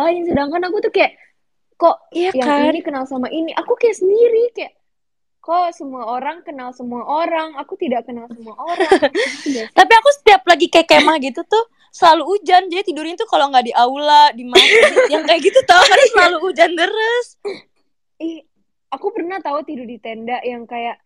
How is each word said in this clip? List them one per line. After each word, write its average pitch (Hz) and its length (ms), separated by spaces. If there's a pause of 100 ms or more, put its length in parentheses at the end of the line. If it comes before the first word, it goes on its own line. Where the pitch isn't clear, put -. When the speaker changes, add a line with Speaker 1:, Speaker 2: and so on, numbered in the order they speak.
Speaker 1:
lain, 339 200
sedangkan 320 380
aku 359 180
tuh 440 120
kayak, - 240 (580)
kok - 220 (160)
Speaker 2:
Iya 349 220
Speaker 1:
yang 254 120
Speaker 2:
kan? 294 240
Speaker 1:
ini 320 140
kenal 277 220
sama 254 220
ini, 330 280
aku 466 200
kayak 453 200
sendiri, 453 560
kayak - 240 (640)
kok 339 320
semua 269 340
orang 269 380
kenal 254 320
semua 240 260
orang, 320 540
aku 302 240
tidak 247 240
kenal 240 240
semua 226 300
orang. 330 340 (320)
Speaker 2:
<laughs> - 240
Speaker 1:
Gitu. 247 220
Speaker 2:
Tapi 381 240
aku 453 200
setiap 392 300
lagi 339 240
kayak 330 220
kemah 302 280
gitu 269 240
tuh 440 220 (260)
selalu 330 400
hujan, 370 380
jadi 359 160
tidurnya 320 320
tuh 440 120
kalau 302 200
nggak 254 160
di 233 100
aula, 294 600
di 247 80
masjid, 403 400 (160)
Speaker 1:
<laughs> 453 140
Speaker 2:
yang 311 100
kayak 320 180
gitu 381 220
tau, 359 180
karena 392 220
Speaker 1:
Iya. 466 100
Speaker 2:
selalu 359 300
hujan 339 300
terus. 440 520 (960)
Speaker 1:
Ih, 320 240 (440)
aku 403 280
pernah 381 240
tau 302 240
tidur 254 240
di 233 80
tenda 226 480
yang 240 240
kayak 233 380